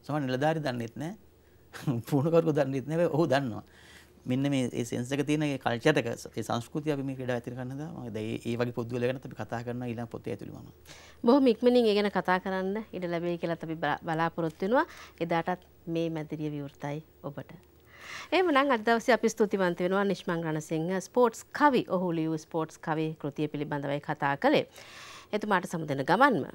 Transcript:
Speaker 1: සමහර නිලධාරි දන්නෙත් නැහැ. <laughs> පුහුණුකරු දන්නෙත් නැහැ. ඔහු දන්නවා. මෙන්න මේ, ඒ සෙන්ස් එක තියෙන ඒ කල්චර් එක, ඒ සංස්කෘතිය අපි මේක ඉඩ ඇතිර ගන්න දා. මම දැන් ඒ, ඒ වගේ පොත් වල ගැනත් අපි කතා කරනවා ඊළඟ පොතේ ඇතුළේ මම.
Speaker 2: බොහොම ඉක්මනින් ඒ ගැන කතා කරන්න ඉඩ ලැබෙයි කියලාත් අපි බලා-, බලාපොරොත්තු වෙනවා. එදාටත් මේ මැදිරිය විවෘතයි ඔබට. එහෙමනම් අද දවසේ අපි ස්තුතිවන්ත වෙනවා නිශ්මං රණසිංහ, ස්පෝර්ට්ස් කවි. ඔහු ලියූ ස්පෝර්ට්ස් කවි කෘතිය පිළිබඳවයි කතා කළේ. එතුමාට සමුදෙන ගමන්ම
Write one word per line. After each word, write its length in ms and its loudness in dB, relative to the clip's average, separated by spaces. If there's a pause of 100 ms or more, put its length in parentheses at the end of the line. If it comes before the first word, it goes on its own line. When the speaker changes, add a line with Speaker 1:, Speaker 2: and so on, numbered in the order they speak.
Speaker 1:
සමහර 200 -4
නිලධාරි 400 0
දන්නෙත් 360 -6
නැහැ. 200 -8 (520)
<laughs> 380 -4
පුහුණුකරු 460 4
දන්නෙත් 340 0
නැහැ. 200 0
ඔහු 200 2
දන්නවා. 360 0 (640)
මෙන්න 240 0
මේ, 200 0
ඒ 120 -2
සෙන්ස් 300 -4
එක 140 0
තියෙන 180 2
ඒ 160 -2
කල්චර් 400 2
එක, 60 -2 (280)
ඒ 120 -4
සංස්කෘතිය 460 -2
අපි 140 -4
මේක 160 -6
ඉඩ 120 -2
ඇතිර 200 -6
ගන්න 240 -8
දා. 140 -10
මම 220 -10
දැන් 180 -4
ඒ, 100 -6
ඒ 160 -2
වගේ 160 -2
පොත් 160 -6
වල 160 -2
ගැනත් 200 -4
අපි 120 -14
කතා 260 -6
කරනවා 240 -6
ඊළඟ 220 -6
පොතේ 220 -8
ඇතුළේ 240 -12
මම. 100 -16 (560)
Speaker 2:
බොහොම 300 6
ඉක්මනින් 340 6
ඒ 80 4
ගැන 220 2
කතා 260 2
කරන්න 480 -4
ඉඩ 220 -6
ලැබෙයි 280 -2
කියලාත් 220 -4
අපි 180 -6
බලා-, 220 0
බලාපොරොත්තු 640 -2
වෙනවා. 200 2 (380)
එදාටත් 420 0 (200)
මේ 200 -2 (120)
මැදිරිය 380 -6
විවෘතයි 460 -8 (200)
ඔබට. 340 -12 (760)
එහෙමනම් 440 6
අද 100 -4
දවසේ 300 4
අපි 180 2
ස්තුතිවන්ත 500 2
වෙනවා 200 2
නිශ්මං 400 -2
රණසිංහ, 480 -2 (160)
ස්පෝර්ට්ස් 360 2 (140)
කවි. 300 6
ඔහු 320 0
ලියූ 260 0
ස්පෝර්ට්ස් 400 -4
කවි 220 0 (120)
කෘතිය 320 -4
පිළිබඳවයි 560 -4
කතා 280 0
කළේ. 300 4 (680)
එතුමාට 400 0
සමුදෙන 360 -2
ගමන්ම 460 4